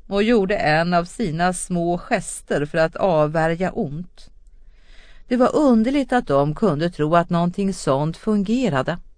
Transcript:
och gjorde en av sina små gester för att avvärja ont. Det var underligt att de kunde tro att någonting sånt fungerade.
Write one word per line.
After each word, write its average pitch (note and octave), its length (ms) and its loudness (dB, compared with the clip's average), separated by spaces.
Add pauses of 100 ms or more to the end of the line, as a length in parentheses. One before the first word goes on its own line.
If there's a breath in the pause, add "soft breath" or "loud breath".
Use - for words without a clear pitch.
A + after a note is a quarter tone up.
och G3+ 160 -2
gjorde G#3+ 340 2
en E3 380 2
av E3+ 100 2
sina F3 480 -2
små F3 460 -2
gester E3+ 680 -4
för E3 120 -4
att D#3+ 180 0
avvärja E3 760 0
ont. F3+ 600 -8 (1000 soft breath)
Det B3 80 2
var A#3+ 200 4
underligt C4+ 560 4
att B3 140 0
de C#3+ 280 2
kunde E3 360 0
tro D3+ 260 0
att E3+ 140 2
någonting F3 440 -2
sånt D3+ 420 -2
fungerade. G3+ 840 -2 (200)